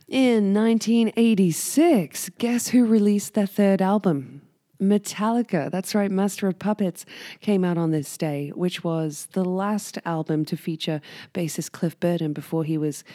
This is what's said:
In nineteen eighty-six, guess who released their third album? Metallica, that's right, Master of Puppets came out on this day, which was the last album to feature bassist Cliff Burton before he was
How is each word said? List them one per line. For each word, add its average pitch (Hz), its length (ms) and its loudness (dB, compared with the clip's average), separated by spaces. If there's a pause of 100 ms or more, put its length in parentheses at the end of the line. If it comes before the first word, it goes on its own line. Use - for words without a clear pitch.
In 233 460 2
nineteen 226 640 2
eighty-six, 220 1200 2
guess 240 300 -2
who 247 140 6
released 208 520 2
their 208 100 2
third 196 340 2
album? 165 640 0 (400)
Metallica, 202 880 0
that's 185 240 -6
right, 202 160 0
Master 196 380 -2
of 180 100 -6
Puppets 202 460 -4 (340)
came 196 240 0
out 175 140 0
on 165 140 0
this 147 260 -4
day, 143 380 -4
which 180 280 -4
was 160 480 -4
the 185 140 -2
last 196 580 -4
album 160 400 -2
to 156 140 -6
feature 160 420 -6 (340)
bassist 165 380 -6
Cliff - 300 -4
Burton 165 320 -2
before 156 320 -4
he 156 120 -2
was 151 380 -4